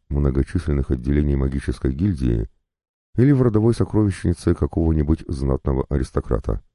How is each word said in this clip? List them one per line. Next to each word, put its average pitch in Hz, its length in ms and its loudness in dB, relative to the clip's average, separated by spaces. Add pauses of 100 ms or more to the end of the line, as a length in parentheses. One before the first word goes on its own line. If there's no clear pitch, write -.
многочисленных 71 840 -2
отделений 71 440 0
магической 67 580 -4
гильдии – 65 560 -2 (640)
или 131 160 4
в 131 100 4
родовой 113 320 4
сокровищнице 95 840 0
какого-нибудь 78 720 0
знатного 67 600 -2
аристократа. 60 720 -2 (140)